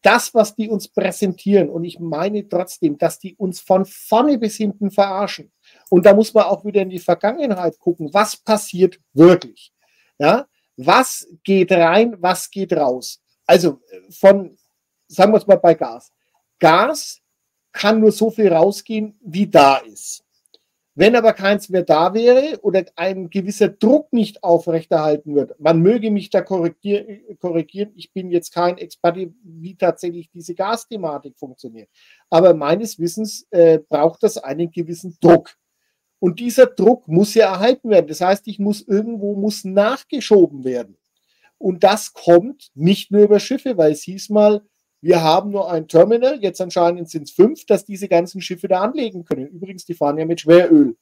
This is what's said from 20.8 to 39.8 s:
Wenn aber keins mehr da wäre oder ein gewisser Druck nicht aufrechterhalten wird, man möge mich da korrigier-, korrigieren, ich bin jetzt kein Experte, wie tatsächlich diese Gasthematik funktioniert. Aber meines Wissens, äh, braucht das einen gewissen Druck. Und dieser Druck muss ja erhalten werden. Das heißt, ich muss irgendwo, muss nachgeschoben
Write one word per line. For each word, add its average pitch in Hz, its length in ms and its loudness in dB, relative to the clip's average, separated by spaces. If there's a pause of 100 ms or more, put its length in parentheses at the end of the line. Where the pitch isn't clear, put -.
Wenn 202 200 4
aber 220 200 4
keins 196 340 -2
mehr 185 140 -2
da 170 320 0
wäre 247 480 2
oder 190 220 0 (120)
ein 185 320 -6
gewisser 202 400 -2
Druck 254 460 0
nicht - 280 -4
aufrechterhalten 160 920 -2
wird, 139 260 -4
man 160 200 2
möge 214 300 0
mich 202 200 -6
da 196 100 0
korrigier-, 202 1000 -8
korrigieren, 180 580 -8
ich - 160 -20
bin 185 180 -12
jetzt 170 220 -6
kein 175 260 -4
Experte, 170 520 -6 (120)
wie 170 340 -20
tatsächlich 170 540 -6
diese 175 240 -16
Gasthematik 185 840 -10
funktioniert. 123 520 -20 (400)
Aber 175 240 4
meines 165 440 -4
Wissens, 185 520 -8
äh, 165 280 4
braucht 156 440 -2
das 220 160 -2
einen 151 320 -8
gewissen 170 500 -12
Druck. 170 340 4 (640)
Und 175 220 -4
dieser 240 240 4
Druck 240 440 0
muss 185 260 0
ja 208 180 4
erhalten 226 380 0
werden. 175 160 2
Das 151 160 -8
heißt, 196 260 -2
ich 208 100 -14
muss 202 220 -4
irgendwo, 208 560 -6
muss 208 280 -6
nachgeschoben 202 1000 0